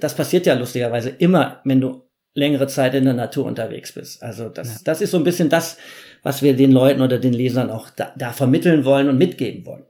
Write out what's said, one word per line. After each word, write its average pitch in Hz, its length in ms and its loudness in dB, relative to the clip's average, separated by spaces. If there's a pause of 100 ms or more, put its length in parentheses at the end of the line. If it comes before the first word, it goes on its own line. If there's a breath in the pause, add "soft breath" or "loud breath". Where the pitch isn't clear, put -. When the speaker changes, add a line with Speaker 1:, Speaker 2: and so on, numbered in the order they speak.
Speaker 1:
das - 120 -4
passiert 180 320 0
ja 156 80 4
lustigerweise 120 560 -4
immer, 170 540 0
wenn 131 160 2
du 131 220 -6 (320)
längere 143 320 0
Zeit 135 280 -2
in 135 100 2
der 131 100 4
Natur 120 300 -4
unterwegs 110 480 -8
bist. - 300 -18
Also 113 260 -12
das, - 200 -12
Speaker 2:
Ja. 110 160 -12
Speaker 1:
das 160 160 -2
ist 202 100 -2
so 180 80 0
ein 151 60 0
bisschen 170 260 0
das, 165 260 -2 (460 loud breath)
was 139 200 -4
wir 139 140 4
den 135 160 6
Leuten 131 300 4
oder 127 160 0
den 127 140 0
Lesern 120 380 -2
auch 110 200 -10
da, - 260 -8
da 120 160 -8
vermitteln 147 520 2
wollen 139 240 4
und 131 100 2
mitgeben 120 480 -2
wollen. - 240 -18